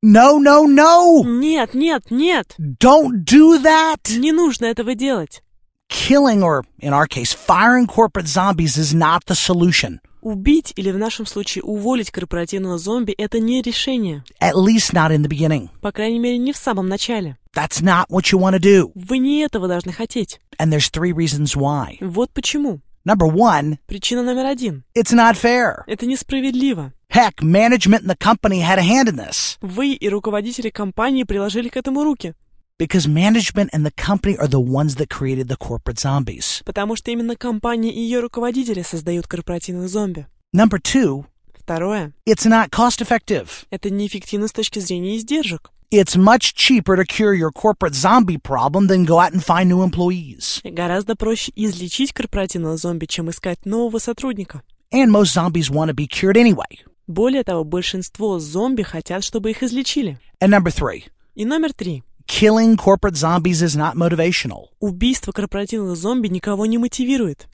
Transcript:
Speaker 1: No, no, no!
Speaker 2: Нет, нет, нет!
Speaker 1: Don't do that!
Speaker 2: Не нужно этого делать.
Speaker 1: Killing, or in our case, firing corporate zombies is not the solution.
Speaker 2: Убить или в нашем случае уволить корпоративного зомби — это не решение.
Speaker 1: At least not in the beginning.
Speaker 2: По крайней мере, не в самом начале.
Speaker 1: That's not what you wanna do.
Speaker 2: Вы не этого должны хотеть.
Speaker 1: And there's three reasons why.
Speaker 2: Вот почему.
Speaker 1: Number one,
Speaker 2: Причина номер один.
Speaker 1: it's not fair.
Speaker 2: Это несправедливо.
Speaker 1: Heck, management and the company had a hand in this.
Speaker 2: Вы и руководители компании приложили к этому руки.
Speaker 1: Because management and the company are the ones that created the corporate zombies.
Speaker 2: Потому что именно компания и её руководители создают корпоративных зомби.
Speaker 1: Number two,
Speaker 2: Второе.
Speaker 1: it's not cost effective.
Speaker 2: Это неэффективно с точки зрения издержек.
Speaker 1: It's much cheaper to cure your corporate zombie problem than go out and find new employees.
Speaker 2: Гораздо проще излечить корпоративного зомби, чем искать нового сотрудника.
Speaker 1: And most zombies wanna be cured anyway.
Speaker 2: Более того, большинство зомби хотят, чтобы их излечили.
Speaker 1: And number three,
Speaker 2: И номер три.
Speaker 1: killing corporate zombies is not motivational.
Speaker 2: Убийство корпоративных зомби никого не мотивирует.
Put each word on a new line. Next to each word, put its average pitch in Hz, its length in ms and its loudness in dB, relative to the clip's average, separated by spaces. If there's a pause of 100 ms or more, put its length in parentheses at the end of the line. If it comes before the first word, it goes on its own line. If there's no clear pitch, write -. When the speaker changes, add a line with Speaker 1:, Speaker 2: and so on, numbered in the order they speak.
Speaker 1:
No, 240 360 8
no, 285 280 8
no! 320 560 8
Speaker 2:
Нет, 254 520 0
нет, 285 360 0
нет! 285 480 0
Speaker 1:
Don't 240 680 4
do 311 360 8
that! 311 560 2
Speaker 2:
Не 294 140 0
нужно 311 320 0
этого 233 300 -4
делать. 240 480 -4 (480)
Speaker 1:
Killing, 262 520 4
or 151 200 2 (180)
in 143 140 -2
our 147 120 4
case, 123 280 -6
firing 233 520 4
corporate 202 400 0
zombies 160 520 0
is 156 160 0
not 165 320 2
the 185 80 0
solution. 175 640 0 (240)
Speaker 2:
Убить 220 540 0
или 196 160 -4
в 185 40 -6
нашем 220 300 -6
случае - 380 -8
уволить 214 460 -4
корпоративного 180 680 -6
зомби — 208 400 -4
это 214 200 -4
не 233 220 0
решение. 220 640 -4 (160)
Speaker 1:
At 175 140 2
least 202 400 2
not 160 160 2
in 156 120 2
the 143 60 0
beginning. 147 400 -2 (140)
Speaker 2:
По 202 100 -6
крайней 226 260 -4
мере, 240 200 -2
не 262 160 -4
в - 20 -10
самом 190 320 -4
начале. 190 480 -6 (180)
Speaker 1:
That's 151 280 -4
not 180 260 4
what 180 240 0
you 196 60 4
wanna 190 200 2
do. 185 360 4
Speaker 2:
Вы 196 240 -4
не 285 220 0
этого 226 280 -4
должны 180 240 -6
хотеть. 220 480 -8 (180)
Speaker 1:
And 160 140 0
there's 147 180 0
three 175 220 -2
reasons 147 420 -2
why. 139 460 -4
Speaker 2:
Вот 190 320 -4
почему. 269 480 -4 (260)
Speaker 1:
Number 190 240 2
one, 156 460 2 (100)
Speaker 2:
Причина 240 360 -6
номер 254 240 -2
один. 247 380 -6 (120)
Speaker 1:
it's 233 160 0
not 233 240 6
fair. 240 500 0
Speaker 2:
Это 214 200 -8
несправедливо. 254 880 -4 (160)
Speaker 1:
Heck, 233 340 2
management 208 580 4
and 180 80 -6
the 180 60 -2
company 202 440 0
had 175 180 2
a 185 40 2
hand 233 260 4
in 175 80 -4
this. - 440 -8
Speaker 2:
Вы 220 320 -4
и 208 160 -4
руководители 208 640 -6
компании 233 520 -4
приложили 208 460 -4
к - 80 -8
этому 269 260 -4
руки. 285 320 -4 (460)
Speaker 1:
Because 165 260 0
management 202 640 0
and 151 140 -2
the 151 80 -4
company 202 420 -2
are 143 120 -2
the 135 100 2
ones 131 380 -2
that 143 120 -6
created 131 380 -6
the 127 100 -6
corporate - 440 -10
zombies. 135 640 -4
Speaker 2:
Потому 214 320 -6
что - 160 -10
именно 233 240 -4
компания 233 560 -4
и 220 80 -8
её 233 220 -4
руководители 240 600 -4
создают 170 460 -6
корпоративных 180 600 -8
зомби. 185 380 -6 (300)
Speaker 1:
Number 208 260 4
two, 147 440 0 (260)
Speaker 2:
Второе. 175 600 -6 (120)
Speaker 1:
it's 220 200 2
not 226 240 4
cost 233 300 2
effective. 208 720 -4
Speaker 2:
Это 190 200 -8
неэффективно 202 580 -6
с - 40 -10
точки - 280 -6
зрения 185 380 -6
издержек. 226 520 -6 (220)
Speaker 1:
It's 196 240 4
much 208 400 4
cheaper 196 400 2
to 185 100 2
cure 208 260 0
your 165 200 0
corporate 196 420 0
zombie 185 440 2
problem 143 500 0
than 185 180 4
go 165 140 6
out 175 120 4
and 175 120 -2
find 180 240 2
new 180 200 2
employees. 175 760 -4
Speaker 2:
Гораздо 175 500 -4
проще 220 400 -6
излечить 202 580 -4
корпоративного 180 640 -6
зомби, 165 300 -6
чем 165 240 -8
искать 175 340 -8
нового 226 360 -4
сотрудника. 220 640 -8 (300)
Speaker 1:
And 254 200 6
most 202 200 4
zombies 165 380 0
wanna 151 240 -2
be 139 140 -4
cured 196 280 2
anyway. 226 440 2 (260)
Speaker 2:
Более 240 380 -2
того, 170 200 -4
большинство 180 760 -6
зомби 202 420 -4
хотят, 175 400 -8
чтобы 214 280 -6
их 220 120 -6
излечили. 247 560 -4 (220)
Speaker 1:
And 190 100 4
number 190 240 4
three, 110 300 -6 (300)
Speaker 2:
И 214 100 -8
номер 302 300 -2
три. 165 280 -8 (240)
Speaker 1:
killing 220 520 4
corporate 196 360 2
zombies 165 480 0
is 156 140 0
not 151 180 -2
motivational. 165 720 -2 (120)
Speaker 2:
Убийство 208 500 -4
корпоративных 202 640 -6
зомби 214 320 -4
никого 196 360 -4
не 226 140 0
мотивирует. 240 760 -4